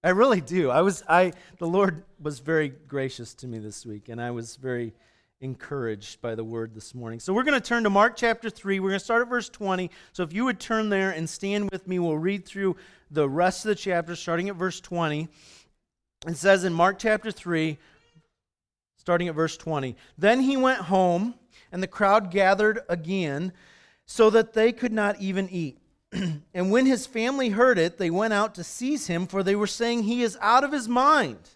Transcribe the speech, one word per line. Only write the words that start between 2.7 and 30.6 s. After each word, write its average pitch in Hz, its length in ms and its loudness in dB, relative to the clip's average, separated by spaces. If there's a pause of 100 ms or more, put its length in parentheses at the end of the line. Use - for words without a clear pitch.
to 131 120 -14
me 113 120 -10
this 107 260 -14
week, 104 240 -12
and 117 120 -10
I 120 100 -6
was 117 260 -10
very 120 360 -6 (460)
encouraged 123 840 -8
by 117 140 -6
the 113 80 -6
word 113 320 -8
this - 180 -18
morning. 117 280 -12
So 185 100 -6
we're 233 120 0
gonna 277 180 2
turn 240 220 -2
to 208 60 2
Mark 214 280 4
chapter 226 320 -2
three. 196 320 -4
We're 190 80 -2
gonna 196 100 -2
start 233 220 2
at 240 80 -2
verse 240 180 -4
twenty. 185 420 -4 (220)
So - 100 -8
if 160 120 -6
you 214 100 -2
would 247 160 -2
turn 220 300 -2
there 190 220 2
and 160 180 -6
stand 202 420 -4
with 185 160 -10
me, 180 120 -2
we'll 165 180 0
read 190 280 -2
through 190 300 -2 (340)
the 147 200 0
rest 175 340 0
of 214 60 -4
the 208 60 2
chapter, 170 420 -4
starting 175 320 -4
at 190 80 -10
verse 175 240 -6
twenty. 160 480 -4 (960)
It 165 80 -6
says 190 300 4
in 175 80 0
Mark 185 260 2
chapter 214 320 0
three, 160 460 -2 (1200)
starting 175 320 0
at 156 60 -6
verse 160 200 0
twenty, 139 400 -6 (220)
Then 220 240 4
he 269 160 2
went 254 240 2
home, 185 540 2 (360)
and 180 100 -6
the 185 60 -4
crowd 196 440 4
gathered 202 580 4
again, 170 640 -4 (520)
so 220 240 6
that 220 240 2
they 220 180 4
could 240 220 -4
not 208 260 -2
even 190 300 -4
eat. 165 280 -6 (340)
<clears throat> 190 80 -6 (340)
And 185 180 0
when 262 140 4
his 262 220 2
family 247 420 -2
heard 226 300 4
it, 170 180 0
they 170 140 -2
went 214 220 0
out 214 220 0
to 175 80 -12
seize 254 440 -6
him, 175 180 -2
for 190 160 -4
they 196 140 2
were 208 120 0
saying, 233 360 -2
"He 233 180 0
is 226 180 -2
out 240 240 4